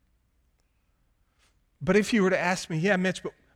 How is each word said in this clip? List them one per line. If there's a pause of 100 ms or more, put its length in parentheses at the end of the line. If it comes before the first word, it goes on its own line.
(1800)
But
if
you
were
to
ask
me,
Yeah,
Mitch,
but (220)